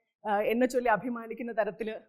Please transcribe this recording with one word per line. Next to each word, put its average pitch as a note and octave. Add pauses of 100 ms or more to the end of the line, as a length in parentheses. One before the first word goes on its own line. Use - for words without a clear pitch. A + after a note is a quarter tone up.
(240)
ഏഹ്, G#3
എന്നെ A#3+
ചൊല്ലി A#3+
അഭിമാനിക്കുന്ന A3+
തരത്തിൽ G#3 (200)